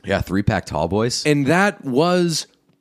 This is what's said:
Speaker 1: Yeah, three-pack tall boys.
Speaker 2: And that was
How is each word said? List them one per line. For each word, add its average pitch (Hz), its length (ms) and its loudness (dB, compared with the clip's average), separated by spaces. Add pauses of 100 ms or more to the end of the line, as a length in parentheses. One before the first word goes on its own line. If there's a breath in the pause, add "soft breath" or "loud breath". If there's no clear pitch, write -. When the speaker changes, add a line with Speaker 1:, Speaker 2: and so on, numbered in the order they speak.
Speaker 1:
Yeah, 92 160 0
three-pack 98 460 0
tall 78 220 -4
boys. 110 360 -2
Speaker 2:
And 143 220 2
that 190 380 0
was 165 640 0 (340)